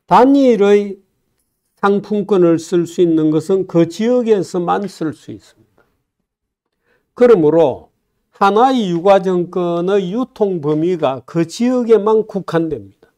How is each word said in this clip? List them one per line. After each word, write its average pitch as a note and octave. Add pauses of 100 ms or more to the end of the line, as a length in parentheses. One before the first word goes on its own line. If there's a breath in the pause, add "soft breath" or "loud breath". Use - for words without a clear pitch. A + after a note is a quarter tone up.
(140)
단일의 G#3 (800)
상품권을 G3
쓸 E3+
수 E3+
있는 D#3+
것은 F3+
그 E3+
지역에서만 G3+
쓸 D#3+
수 -
있습니다. - (1300)
그러므로 D#3+ (380)
하나의 A3
유가증권의 F3+
유통 G3+
범위가 D3+
그 E3+
지역에만 A3
국한됩니다. D#3+